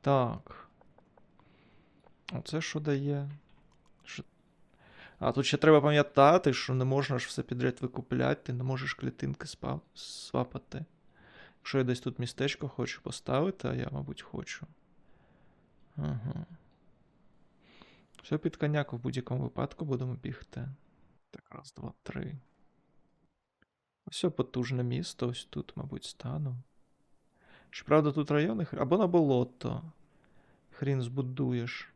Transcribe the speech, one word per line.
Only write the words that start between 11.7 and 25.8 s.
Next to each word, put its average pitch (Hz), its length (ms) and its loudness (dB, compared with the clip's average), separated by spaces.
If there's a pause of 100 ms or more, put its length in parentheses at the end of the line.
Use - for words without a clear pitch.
я 131 60 4
десь 123 160 0
тут - 200 -6
містечко 135 480 -4
хочу - 340 -6
поставити, 151 680 -2
а 127 60 -2
я, 127 180 -4
мабуть, 139 300 -8
хочу. - 460 -10 (1300)
Ага. 147 500 -6 (1800)
Все 151 140 -2
під - 180 -2
коняку, 147 420 0
в - 20 -6
будь-якому 127 440 -4
випадку - 420 -6
будемо 127 280 -2
бігти. 123 560 -10 (640)
Так, - 180 -20
раз, - 240 -18
два, - 200 -12 (100)
три. - 340 -8 (1700)
Все - 220 -2
потужне 123 540 -2
місто, 123 440 -4
ось 120 180 -6
тут, - 320 -10
мабуть, 139 260 -10